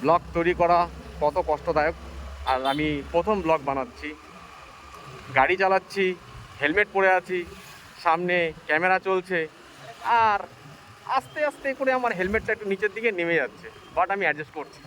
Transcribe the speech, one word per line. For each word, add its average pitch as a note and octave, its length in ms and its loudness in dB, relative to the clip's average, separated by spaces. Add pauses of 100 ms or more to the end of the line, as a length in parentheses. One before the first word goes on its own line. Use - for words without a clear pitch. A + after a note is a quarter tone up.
ব্লগ D#3+ 200 4 (140)
তৈরি E3+ 260 2
করা E3+ 180 6 (420)
কত D3 140 2 (120)
কষ্টদায়ক। D#3 480 0 (560)
আর C3 140 2
আমি D3 220 0 (240)
প্রথম E3+ 240 2 (100)
ব্লগ D#3+ 140 4 (100)
বানাচ্ছি, C3+ 400 -4 (1300)
গাড়ি C#3 260 4
চালাচ্ছি, F#3+ 440 2 (560)
হেলমেট F#3 340 2
পরে F#3+ 140 4 (100)
আছি, F3+ 200 -4 (640)
সামনে F3 320 2 (320)
ক্যামেরা F3 320 2
চলছে, F#3 400 -2 (640)
আর A3 360 4 (800)
আস্তে C4+ 220 -4 (100)
আস্তে - 180 -6 (120)
করে C4 200 0
আমার A#3+ 200 0
হেলমেটটা G3+ 360 0
একটু G#3 160 -12
নিচের G3 240 0
দিকে A3+ 160 0
নেমে E3+ 300 0
যাচ্ছে, - 260 -6 (280)
but F3 200 2
আমি G3+ 100 -4
অ্যাডজাস্ট D3 340 -2
করছি। - 280 -12